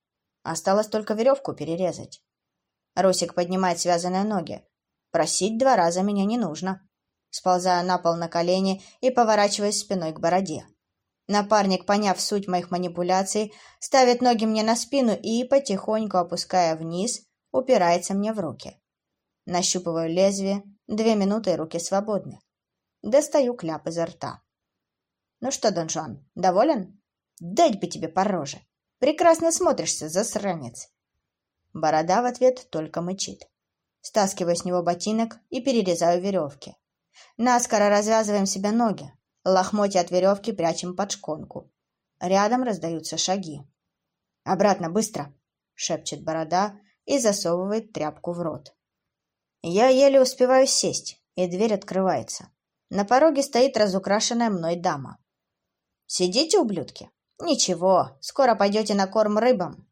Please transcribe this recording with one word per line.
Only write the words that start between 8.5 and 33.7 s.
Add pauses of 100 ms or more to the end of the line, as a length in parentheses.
и
поворачиваюсь
спиной
к
бороде. (640)
Напарник,
поняв
суть
моих
манипуляций, (260)
ставит
ноги
мне
на
спину
и,
потихоньку
опуская
вниз, (300)
упирается
мне
в
руки. (640)
Нащупываю
лезвие, (240)
две
минуты,
и
руки
свободны. (640)
Достаю
кляп
изо
рта. (1000)
«Ну
что,
Дон
Жуан,
доволен? (400)
Дать
бы
тебе
по
роже. (380)
Прекрасно
смотришься,
засранец». (840)
Борода
в
ответ
только
мычит. (540)